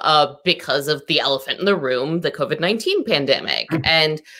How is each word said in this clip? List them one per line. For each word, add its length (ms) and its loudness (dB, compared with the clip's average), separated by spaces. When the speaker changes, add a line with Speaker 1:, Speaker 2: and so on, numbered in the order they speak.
Speaker 1:
uh, 340 4
because 420 -2
of 200 -2
the 120 2
elephant 400 -2
in 60 -2
the 100 2
room, 460 -2
the 100 -2
covid 280 -4
nineteen 440 0
pandemic. 680 0
Speaker 2:
Mm. 140 -2
Speaker 1:
And 380 2